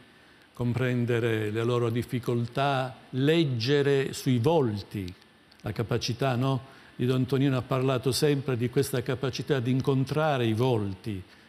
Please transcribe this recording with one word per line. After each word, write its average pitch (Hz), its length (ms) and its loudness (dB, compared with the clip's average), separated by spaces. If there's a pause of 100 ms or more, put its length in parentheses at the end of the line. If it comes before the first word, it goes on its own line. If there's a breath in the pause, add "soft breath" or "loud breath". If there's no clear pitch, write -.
(520 loud breath)
comprendere 120 1000 0
le 110 140 -2
loro 120 260 0
difficoltà, 123 1040 -2 (160)
leggere 139 1000 2
sui 127 260 2
volti, 110 760 0 (480)
la 113 100 -6
capacità, 120 640 -2
no? 131 380 -2 (240 loud breath)
Di 123 80 -2
Don 127 200 2
Tonino 135 320 2
ha 123 40 -2
parlato 131 520 0
sempre 135 420 0
di 120 140 0
questa 135 340 0
capacità 127 560 -2
di 123 100 -2
incontrare 135 760 0
i 113 80 2
volti, 107 680 -2 (280 loud breath)